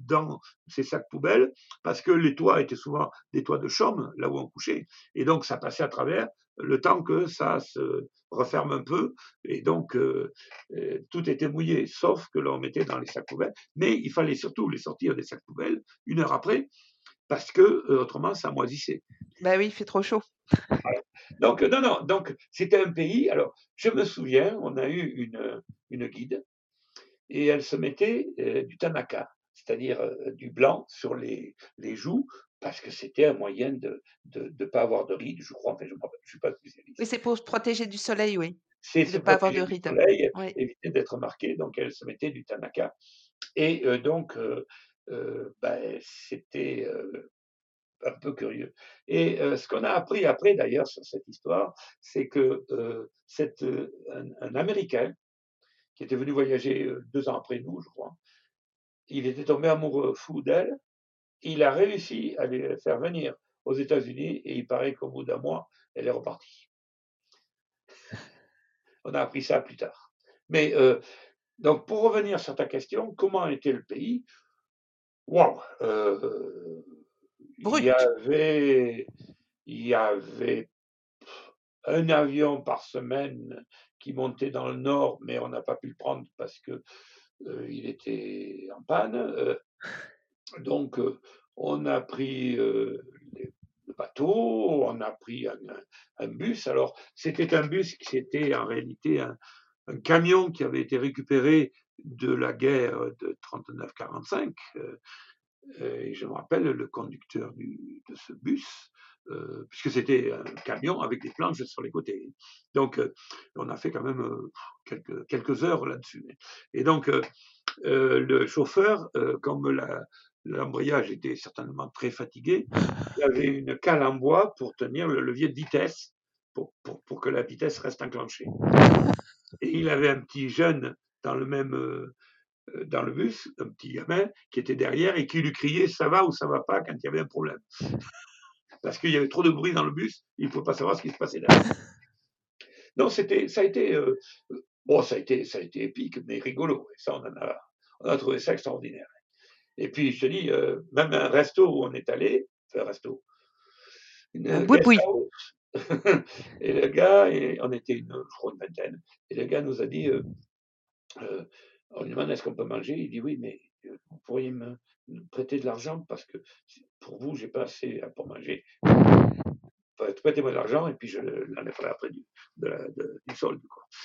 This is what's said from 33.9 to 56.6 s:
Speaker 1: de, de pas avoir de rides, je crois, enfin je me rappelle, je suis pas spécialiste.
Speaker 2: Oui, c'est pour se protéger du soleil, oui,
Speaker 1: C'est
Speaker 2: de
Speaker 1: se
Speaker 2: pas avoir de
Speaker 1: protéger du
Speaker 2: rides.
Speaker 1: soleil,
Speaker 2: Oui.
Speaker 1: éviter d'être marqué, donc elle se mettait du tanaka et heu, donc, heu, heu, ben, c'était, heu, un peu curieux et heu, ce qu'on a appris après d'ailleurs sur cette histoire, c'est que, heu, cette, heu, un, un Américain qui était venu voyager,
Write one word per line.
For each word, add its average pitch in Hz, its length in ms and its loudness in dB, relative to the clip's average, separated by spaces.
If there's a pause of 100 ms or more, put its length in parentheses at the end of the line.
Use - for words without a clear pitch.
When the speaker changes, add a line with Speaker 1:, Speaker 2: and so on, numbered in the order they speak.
Speaker 1:
de, - 240 -12
de - 160 -8
pas 117 160 2
avoir 113 240 0
de 98 80 -4
rides, - 280 -10
je - 120 -18
crois, - 200 -4
enfin - 140 -14
je 95 60 -14
me - 80 -18
rappelle, - 220 -14
je - 60 -20
suis - 100 -20
pas - 140 -2
spécialiste. - 440 -20
Speaker 2:
Oui, 226 80 -4
c'est 233 140 -4
pour 240 180 0
se 233 40 -12
protéger 226 440 -2
du 202 120 -12
soleil, 214 400 0
oui, 170 200 -4 (220)
Speaker 1:
C'est - 320 2
Speaker 2:
de 185 60 0
Speaker 1:
se - 0 -
Speaker 2:
pas 190 160 6
avoir 190 180 2
de 185 80 0
Speaker 1:
protéger 180 40 2
du 180 80 -4
Speaker 2:
rides. 180 140 -4
Speaker 1:
soleil, 170 480 6
Speaker 2:
Oui. 185 220 -8
Speaker 1:
éviter 131 340 -6
d'être - 260 -2
marqué, - 400 -6
donc - 220 -8
elle 123 140 -6
se - 120 -18
mettait 117 260 -8
du 147 140 -14
tanaka - 500 -6 (600)
et 160 300 0
heu, 123 120 2
donc, 151 380 -2
heu, 113 300 -6 (440)
heu, - 520 -8
ben, - 400 -4
c'était, - 840 -8
heu, - 460 -10 (720)
un - 80 -4
peu 143 220 -8
curieux - 400 -10 (340)
et 165 340 2
heu, 143 140 0
ce - 120 -10
qu'on - 160 -2
a 214 60 0
appris 196 360 0
après 196 300 6
d'ailleurs 123 320 0
sur - 160 -16
cette - 240 -12
histoire, - 460 -2 (260)
c'est - 280 -4
que, 131 420 2
heu, 113 400 -6 (160)
cette, - 360 -6
heu, - 300 -4 (220)
un, 127 120 -12 (160)
un 123 140 -8
Américain 165 580 -2 (800)
qui - 80 -12
était 131 120 -4
venu 139 160 -2
voyager, 135 540 2